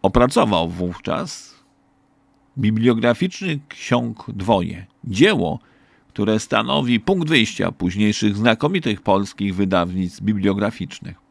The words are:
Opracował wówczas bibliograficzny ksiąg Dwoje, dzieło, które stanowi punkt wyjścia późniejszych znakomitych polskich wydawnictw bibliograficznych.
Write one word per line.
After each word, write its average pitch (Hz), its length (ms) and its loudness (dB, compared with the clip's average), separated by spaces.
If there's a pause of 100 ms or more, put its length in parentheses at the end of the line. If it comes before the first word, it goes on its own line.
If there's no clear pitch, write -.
Opracował 104 640 2
wówczas 87 840 -8 (1040)
bibliograficzny 120 1000 0 (100)
ksiąg 120 600 -4
Dwoje, 95 580 -2 (180)
dzieło, 104 540 2 (500)
które 107 320 0
stanowi 120 600 0
punkt 175 280 0
wyjścia 110 440 2
późniejszych 101 640 0
znakomitych 117 680 0
polskich 98 520 0
wydawnictw 90 680 0
bibliograficznych. 101 920 -2 (140)